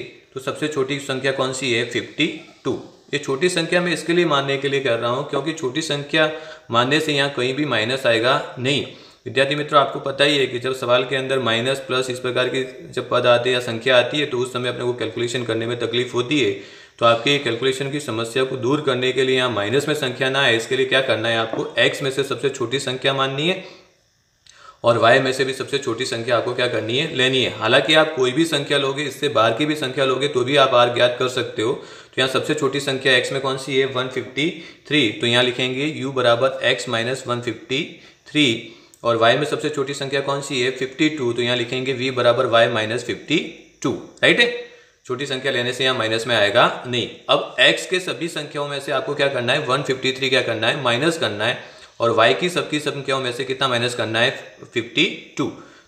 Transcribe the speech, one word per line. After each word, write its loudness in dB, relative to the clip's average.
तो -10
सबसे -4
छोटी -2
संख्या -2
कौन -2
सी -2
है? 2
फिफ्टी -2
टू। 0
ये -2
छोटी -2
संख्या 0
मैं 0
इसके -2
लिए 4
मानने 0
के -2
लिए 0
कर 0
रहा -2
हूँ, -2
क्योंकि -2
छोटी -4
संख्या 0
मानने 4
से 0
यहाँ 2
कहीं -2
भी -2
माइनस 0
आएगा 2
नहीं। 0
विद्यार्थी 2
मित्रों, 2
आपको 0
पता 0
ही 4
है 2
कि -4
जब -2
सवाल 2
के -2
अंदर 0
माइनस, 0
प्लस, -2
इस -6
प्रकार 0
के -2
जब -6
पद 2
आते 4
हैं 2
या 0
संख्या 2
आती 2
है, 0
तो -4
उस -2
समय -4
अपने -4
को 0
कैलकुलेशन -4
करने -2
में -4
तकलीफ -2
होती 0
है। 2
तो 4
आपके 4
कैलकुलेशन -2
की -4
समस्या -2
को -4
दूर 0
करने 0
के 2
लिए 2
यहाँ 2
माइनस 0
में 0
संख्या -2
ना 0
आए, 4
इसके -2
लिए 2
क्या 2
करना 0
है 2
आपको? -2
X 2
में -2
से -2
सबसे -2
छोटी -2
संख्या -2
माननी -2
है -4
और 4
वाई 8
में 2
से 0
भी -2
सबसे -4
छोटी -4
संख्या 0
आपको 0
क्या 0
करनी -2
है? -2
लेनी 2
है। -2
हालांकि 4
आप 4
कोई 2
भी 2
संख्या 0
लोगे, -2
इससे -4
बाहर 4
की 0
भी 0
संख्या -2
लोगे, 0
तो 0
भी 0
आप 6
आर 6
ज्ञात 2
कर 0
सकते -4
हो। 0
तो -14
यहाँ 0
सबसे -2
छोटी -2
संख्या 2
X 0
में -2
कौन -2
सी -2
है? 4
वन -4
फिफ्टी -4
थ्री। 2
तो -4
यहाँ 4
लिखेंगे -2
यू -6
बराबर 2
X 0
माइनस -2
वन -2
फिफ्टी -6
थ्री। 0
और 2
वाई 6
में -2
सबसे -2
छोटी -4
संख्या -4
कौन -4
सी -4
है? 0
फिफ्टी 0
टू। -2
तो -2
यहाँ 0
लिखेंगे -2
वी -4
बराबर 2
y 6
minus -2
fifty -2
two, 0
right 6
है। -2
छोटी -6
संख्या -2
लेने -2
से -2
यहाँ 2
minus -2
में 0
आएगा 6
नहीं। -2
अब 0
एक्स 4
के 0
सभी -6
संख्याओं -8
में -8
से -6
आपको -2
क्या 2
करना 0
है? 2
वन 0
फिफ्टी -2
थ्री -2
क्या 4
करना -2
है? 0
minus 0
करना -2
है। -2
और 2
वाई 6
की -2
सबकी -2
संख्याओं -4
में -4
से -6
कितना -2
minus 0
करना -2
है? 4
फिफ्टी -2
टू। -2